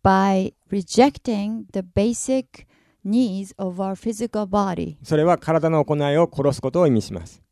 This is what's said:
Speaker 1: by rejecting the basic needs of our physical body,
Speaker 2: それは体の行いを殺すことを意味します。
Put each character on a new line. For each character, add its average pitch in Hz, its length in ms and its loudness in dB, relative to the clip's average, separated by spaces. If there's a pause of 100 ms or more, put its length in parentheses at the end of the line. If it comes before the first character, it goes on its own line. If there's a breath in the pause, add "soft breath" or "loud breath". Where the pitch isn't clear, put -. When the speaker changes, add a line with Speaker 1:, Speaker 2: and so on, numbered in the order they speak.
Speaker 1:
by 190 500 2 (160)
rejecting 214 1040 0
the 196 80 -6
basic 233 840 -2 (380)
needs 196 540 0
of 185 240 -6
our 190 140 -4
physical 220 480 -4
body, 185 580 -2
Speaker 2:
そ 156 140 -2
れ 151 80 4
は 170 140 4
体 160 320 0
の 156 140 2
行 151 120 -2
い 143 220 0
を 170 140 2
殺 139 200 0
す - 100 -8
こ 131 80 -2
と 175 120 2
を 170 40 6
意 143 60 4
味 110 100 2
し - 100 -10
ま 82 140 -10
す。 - 260 -20